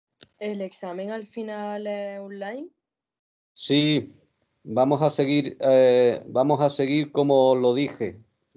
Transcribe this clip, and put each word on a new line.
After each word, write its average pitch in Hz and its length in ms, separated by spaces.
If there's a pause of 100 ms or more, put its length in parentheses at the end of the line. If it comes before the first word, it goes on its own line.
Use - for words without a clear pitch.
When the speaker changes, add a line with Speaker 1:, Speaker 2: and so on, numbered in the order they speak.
(380)
Speaker 1:
¿El 208 220
examen 190 500
al 220 160
final 208 640
es 202 320
online? 202 480 (880)
Speaker 2:
Sí, 147 600 (480)
vamos 135 400
a 147 80
seguir, 139 500
eh, 123 680
vamos 135 320
a 143 100
seguir 147 400
como 135 460
lo 123 180
dije, 110 480 (340)